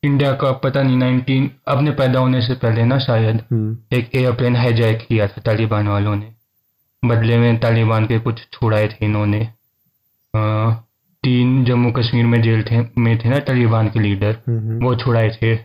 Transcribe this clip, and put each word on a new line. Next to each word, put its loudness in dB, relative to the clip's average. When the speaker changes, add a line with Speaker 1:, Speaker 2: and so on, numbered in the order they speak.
Speaker 1:
इंडिया 2
का 0
पता -2
नहीं 2
नाइनटीन, 0
अपने 0
पैदा 2
होने 2
से -2
पहले 0
ना 2
शायद, 0
Speaker 2:
हम्म। -4
Speaker 1:
एक -4
एयरप्लेन 0
हाईजैक 0
किया 2
था -10
तालिबान 0
वालों 0
ने, -8
बदले 2
में 2
तालिबान 0
के 0
कुछ -4
छुड़ाए 0
थे -6
इन्होंने। -2
अ, 0
तीन 2
जम्मू 2
कश्मीर 0
में 2
जेल 2
थे, -2
में 2
थे -2
ना 0
तालिबान 0
के -2
लीडर, -2
Speaker 2:
हम्म, -2
हम्म। -4
Speaker 1:
वो 0
छुड़ाए 0
थे -2